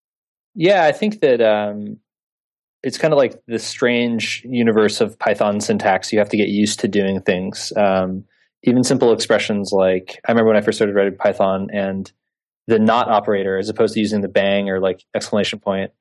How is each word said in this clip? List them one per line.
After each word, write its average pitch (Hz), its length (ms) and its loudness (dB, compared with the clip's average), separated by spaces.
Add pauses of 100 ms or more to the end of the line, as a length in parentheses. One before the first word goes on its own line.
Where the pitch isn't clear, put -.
(540)
Yeah, 180 300 4
I 151 80 4
think 214 300 -2
that, 127 180 4
um, 104 580 0 (840)
it's 131 140 -6
kinda 151 180 2
like 131 180 2 (140)
the 117 100 -4
strange 120 880 -2
universe 113 560 2
of 104 180 -2
Python 104 420 0
syntax. 104 520 -2
You 107 80 2
have 101 80 0
to 110 80 -4
get 104 120 2
used 104 320 0
to 120 80 -2
doing 98 320 0
things. 92 560 -4
Um, 95 480 0 (380)
even 123 220 2
simple 123 280 2
expressions 104 600 -2
like, 92 520 0
I - 60 -2
remember 117 180 4
when 110 80 4
I 104 40 4
first 104 180 -2
started 101 160 0
writing 98 240 2
Python 98 540 0
and 98 400 -6 (560)
the 110 120 4
not 113 280 2
operator, 101 500 0
as 98 100 -4
opposed 107 260 0
to 110 60 -2
using 104 220 0
the 98 60 -4
bang 98 400 0
or, 95 120 -2
like, 92 240 -4 (100)
exclamation 104 460 -4
point, 98 400 -4